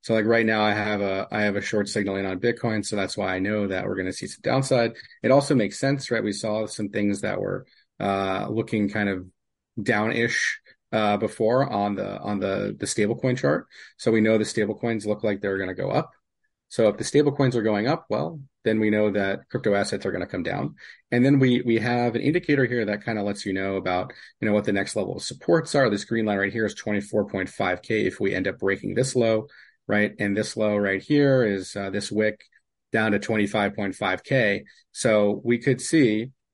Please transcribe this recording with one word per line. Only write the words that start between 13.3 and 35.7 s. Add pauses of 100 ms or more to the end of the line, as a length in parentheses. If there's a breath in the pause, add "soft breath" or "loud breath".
chart. (300 loud breath)
So
we
know
the
stablecoins
look
like
they're
gonna
go
up. (580)
So
if
the
stablecoins
are
going
up,
well, (240)
then
we
know
that
crypto
assets
are
gonna
come
down. (380 loud breath)
And
then
we,
we
have
an
indicator
here
that
kinda
lets
you
know
about, (280 loud breath)
you
know,
what
the
next
level
of
supports
are.
This
green
line
right
here
is
twenty-four
point
five
K
if
we
end
up
breaking
this
low, (400 loud breath)
right?
And
this
low
right
here
is,
uh,
this
wick (520 soft breath)
down
to
twenty-five
point
five
K. (280 soft breath)
So
we
could